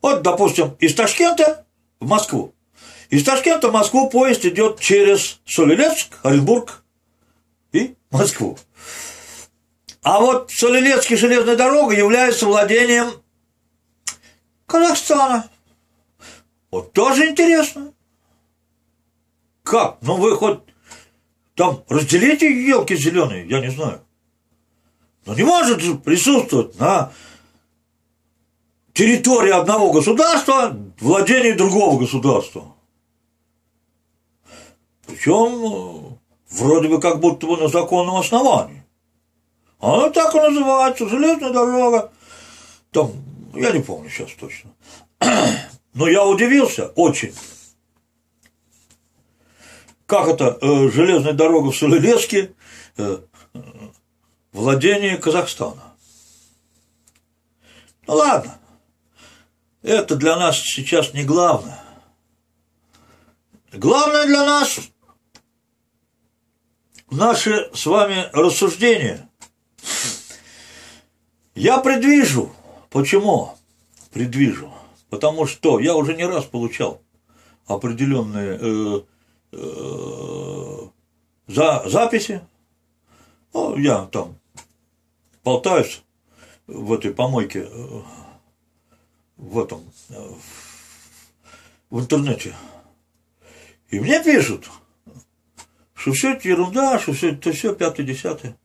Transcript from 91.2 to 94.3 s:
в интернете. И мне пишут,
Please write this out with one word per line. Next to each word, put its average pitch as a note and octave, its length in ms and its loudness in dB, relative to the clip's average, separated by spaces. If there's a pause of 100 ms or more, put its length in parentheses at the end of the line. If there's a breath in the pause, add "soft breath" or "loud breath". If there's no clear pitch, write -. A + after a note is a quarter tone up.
в A#2+ 100 -8
интернете. C#3 540 -4 (1400 loud breath)
И G2+ 100 -6
мне C#4+ 220 0
пишут, A3 480 0 (1200)